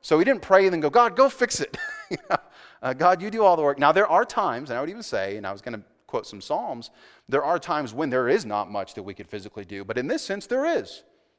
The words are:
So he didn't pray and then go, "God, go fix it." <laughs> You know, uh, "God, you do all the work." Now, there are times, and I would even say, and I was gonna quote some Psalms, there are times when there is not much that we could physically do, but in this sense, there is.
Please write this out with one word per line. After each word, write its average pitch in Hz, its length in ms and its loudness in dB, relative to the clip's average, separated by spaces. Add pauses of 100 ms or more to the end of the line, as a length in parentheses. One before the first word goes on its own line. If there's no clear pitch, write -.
So 156 180 4
he 185 60 6
didn't 247 180 2
pray 196 220 6
and 185 80 4
then 160 80 -2
go, 147 100 0
"God, 240 240 4
go 269 140 6
fix - 300 -2
it." - 220 -6
<laughs> - 60 -8 (240)
You 170 60 -6 (120)
know, - 80 2 (460)
uh, 127 100 -2
"God, 175 300 2
you 214 80 -6
do 226 120 0
all 180 120 8
the 160 80 0
work." 139 160 2
Now, 147 120 6
there 196 140 4
are 185 180 2
times, 143 460 -4
and 120 80 -4
I 131 40 -4
would 156 100 -6
even 226 100 -14
say, 101 360 -4
and 101 100 -10
I 95 40 -6
was 101 100 -12
gonna 113 200 -10 (240)
quote 107 220 -6
some 101 140 -16
Psalms, 151 500 -8 (360)
there 143 160 2
are 165 140 0
times 151 340 -4
when 135 200 -4
there 127 180 2
is 170 160 2
not 104 240 -2
much 101 240 -8
that 107 80 -12
we 95 140 -10
could 98 120 -18
physically 104 380 -14
do, 98 180 -12
but 113 140 -6
in 127 100 -4
this 302 140 -4
sense, 196 240 -8
there - 180 -2
is. 208 400 -4 (360)